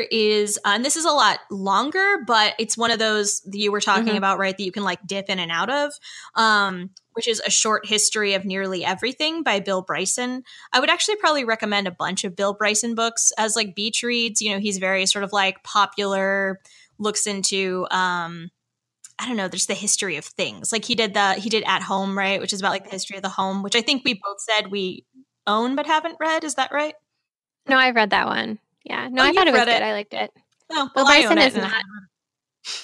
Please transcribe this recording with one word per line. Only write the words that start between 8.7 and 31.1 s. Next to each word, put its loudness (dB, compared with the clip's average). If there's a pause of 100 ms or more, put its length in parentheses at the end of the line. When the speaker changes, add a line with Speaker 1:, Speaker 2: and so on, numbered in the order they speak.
Speaker 1:
Everything -2
by 0
Bill -2
Bryson. -4 (280)
I 2
would 4
actually 0
probably 2
recommend 0
a -4
bunch -4
of -8
Bill 0
Bryson 0
books 0
as, 0
like, -2
beach -2
reads. 0
You 0
know, -2
he's -2
very 0
sort 0
of, -4
like, 0
popular, 0 (400)
looks -2
into, -2
um, -2 (640)
I -8
don't -4
know, -2
there's -4
the -2
history -2
of -10
things. -6
Like, -2
he -2
did 0
the, 4
he -6
did 0
At 0
Home, -2
right, 0
which -4
is -8
about, 0
like, -6
the -20
history -10
of -8
the -4
home, -2
which -2
I 2
think 0
we 2
both -8
said -2
we -4 (420)
own 0
but -2
haven't -2
read. 0
Is -6
that -2
right? -2 (720)
Speaker 2:
No, 4
I've 6
read 4
that 2
one. -4 (240)
Yeah. -6
No, 2
Speaker 1:
Oh, 6
Speaker 2:
I 6
thought 0
Speaker 1:
you've 6
Speaker 2:
it 6
was 6
Speaker 1:
read 4
Speaker 2:
good. 2
Speaker 1:
it. 0
Speaker 2:
I 0
liked -6
it. -6 (380)
Speaker 1:
Oh, -2
Speaker 2:
Bill 4
Speaker 1:
well, 6